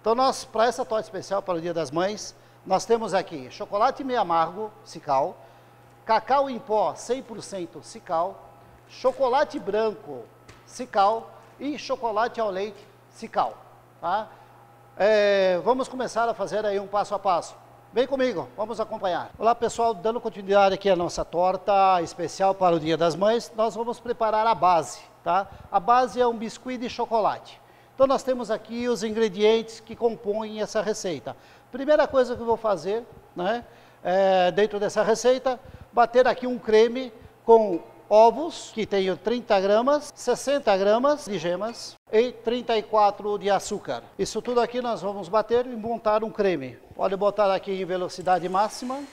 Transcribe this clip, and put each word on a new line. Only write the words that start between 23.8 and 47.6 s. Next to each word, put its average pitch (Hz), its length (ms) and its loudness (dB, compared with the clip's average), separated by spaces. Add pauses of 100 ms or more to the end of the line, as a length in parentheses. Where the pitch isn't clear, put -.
preparar 220 440 0
a 226 80 4
base, 165 460 2 (240)
tá? 185 240 0 (240)
A 196 80 2
base 240 420 2
é 247 60 4
um 233 100 -2
biscuit 226 400 -10
de 240 120 -8
chocolate. 208 680 -2 (360)
Então, - 100 6
nós 269 160 0
temos 247 300 -4
aqui 233 380 -4
os 220 120 -2
ingredientes 220 760 0
que - 160 -18
compõem 220 680 -4
essa 214 200 -2
receita. 180 560 -6 (340)
Primeira 285 340 4
coisa 254 300 2
que 233 60 -12
eu 233 40 -8
vou 226 120 2
fazer, 202 460 -2 (300)
né, 214 320 -4 (380)
é, 185 480 4
dentro 202 260 2
dessa 208 240 0
receita, 247 580 2 (320)
bater 240 360 4
aqui 240 180 0
um 247 140 -4
creme 233 540 4 (320)
com 214 360 6 (320)
ovos, 233 600 4
que 220 120 -4
tenho 190 300 0
trinta 226 460 0
gramas, 247 520 2
sessenta 247 600 0
gramas 233 480 2
de 196 160 -6
gemas 180 560 -6 (160)
e 240 220 2
trinta 240 440 -2
e 214 60 -2
quatro 208 540 2
de 190 120 -4
açúcar. 180 540 -4 (160)
Isso 196 220 -4
tudo 240 180 -2
aqui 240 220 -2
nós 226 200 -6
vamos 196 280 -8
bater 220 360 0
e 247 120 -10
montar 220 440 -2
um 220 80 -6
creme. 165 480 -2 (160)
Pode 190 220 -2
botar 202 400 2
aqui 196 160 -6